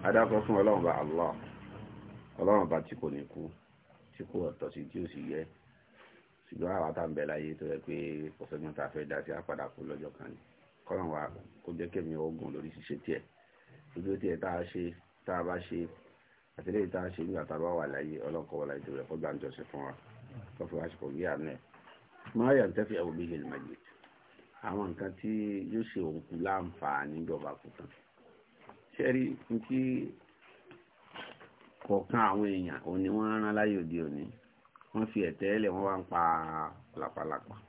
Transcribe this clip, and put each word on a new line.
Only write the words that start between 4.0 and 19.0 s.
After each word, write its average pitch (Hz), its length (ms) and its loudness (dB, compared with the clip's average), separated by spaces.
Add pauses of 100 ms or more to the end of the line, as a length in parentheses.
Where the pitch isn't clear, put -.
tí - 160 -12
kò - 140 -4 (140)
tọ́ - 200 -6
sí, 78 120 -10
tí 78 140 -8
ò 87 100 -2
sì 73 120 -10
yẹ. 73 200 -4 (1000)
Ṣùgbọ́n 87 300 -4
àwa 80 220 0
tá 82 100 -2
ń 80 100 -2
bẹ 73 120 0
láyé 76 280 -2
tó - 120 -8
yẹ 78 120 -2
pé 76 180 -6 (360)
kò - 140 -14
sọ́gbọ́n 78 280 -8
tá 73 100 -4
a 73 40 -6
fẹ́ 76 160 -6
dá 73 180 -4
sí, 73 100 -10
á 76 100 -6
padà 71 260 -6
kú - 140 -14
lọ́jọ́ 73 300 -8
kan - 180 -14
ni. 67 60 -14 (500)
Kọ́lọ́run 92 240 -2
wa 76 120 -2 (360)
kó - 140 -10
jẹ́ 85 180 -4
kẹ́mi 82 260 -2
ó 78 140 0
gùn 78 220 -6
lórí 73 200 -8
ṣíṣe 73 280 -8
tiẹ̀. - 200 -2 (680)
Gbogbo 95 280 -2
tiẹ̀ 90 240 0
tá 95 100 -2
a 87 140 0
ṣe, 90 200 -4 (380)
tá 95 120 -4
a 87 100 0
bá 87 140 0
ṣe, 87 220 -4 (760)
àti - 120 -8
eléyìí 98 200 2
tá 92 100 -2
a 90 100 -2
ṣe 90 120 -8
nígbà 85 220 -2
tá 78 100 -6
a 78 40 -2
bá 82 100 2
wà 82 180 2
láyé, 73 320 -4
Ọlọ́run 76 280 -2
kó - 100 -10
wọlá 71 200 -2
ìjọ 69 160 -8
rẹ̀ 67 160 -6